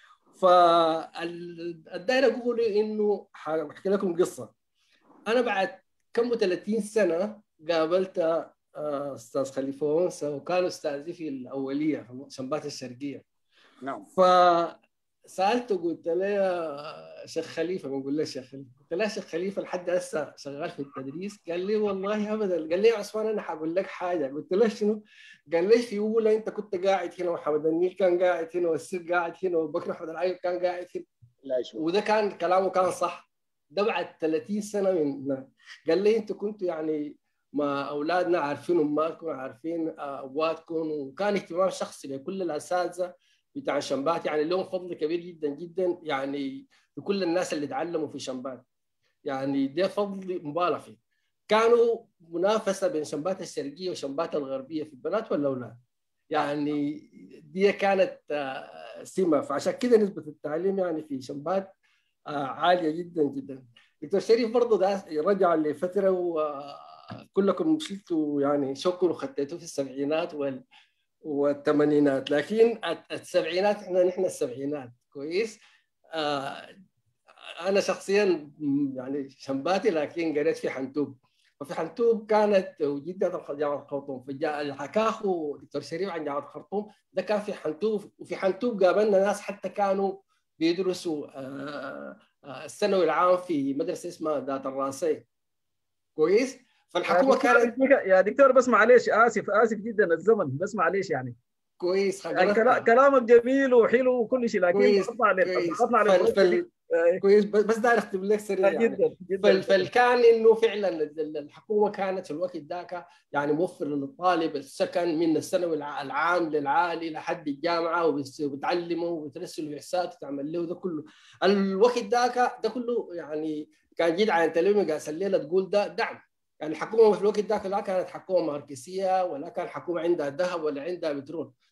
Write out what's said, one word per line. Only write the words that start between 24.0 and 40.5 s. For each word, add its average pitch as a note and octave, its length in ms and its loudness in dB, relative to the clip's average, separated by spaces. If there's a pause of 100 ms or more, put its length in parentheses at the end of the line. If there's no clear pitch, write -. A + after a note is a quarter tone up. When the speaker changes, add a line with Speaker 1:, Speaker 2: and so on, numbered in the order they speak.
Speaker 1:
قلت C#3+ 240 -10
له: A3+ 160 4
"شنو؟" G#3+ 360 -2 (500)
قال E3+ 160 2
لي: A#3+ 80 8
"في G#3 220 -4
أولى G#3+ 360 2
أنت A3 140 -4
كنت G#3 260 -8
قاعد F3+ 440 0
هنا، F3 100 -2
ومحمد D3+ 360 -2
النيل E3+ 280 0
كان F3+ 300 2
قاعد F3 320 0
هنا، F3 140 0
والسير E3 440 -4
قاعد E3+ 200 0 (100)
هنا، F3 140 -2
وبكر D#3+ 340 -2
أحمد E3 180 -12
العايب F3 260 -4
كان F3+ 300 -4
قاعد F3+ 300 -4
هنا". F3 100 -10 (380)
Speaker 2:
لا C3 160 -4
يشوف. A2+ 220 -8
Speaker 1:
وده E3+ 180 0
كان G#3 320 0
كلامه F#3 380 0
كان F3+ 220 2
صح. - 400 -6 (380)
ده D3+ 140 -2
بعد F3 240 -2 (140)
ثلاثين D#3+ 400 -2
سنة G3 300 0
من D3+ 200 0
هنا. C3+ 360 -6 (400)
قال E3+ 160 2
لي: G#3+ 140 4
"أنتوا G#3 180 -4
كنتوا G3+ 320 -6
يعني D#3 500 -4 (360)
ما C#3+ 300 -2
أولادنا E3+ 560 0
عارفين D3 400 0
أماتكم، D#3 500 -2
عارفين، D#3 600 -6 (100)
آه، C#3 240 -10
أبواتكم". D#3 680 -4